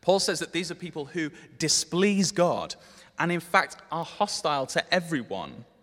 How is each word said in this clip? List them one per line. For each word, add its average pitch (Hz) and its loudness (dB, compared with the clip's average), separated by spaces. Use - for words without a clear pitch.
Paul 190 4
says 190 -2
that 165 -8
these 170 -4
are 170 -10
people 156 -10
who 151 -4
displease 190 2
God 123 0
and, 170 2
in 175 -2
fact, - 2
are 165 -4
hostile 147 0
to - -2
everyone. 120 -4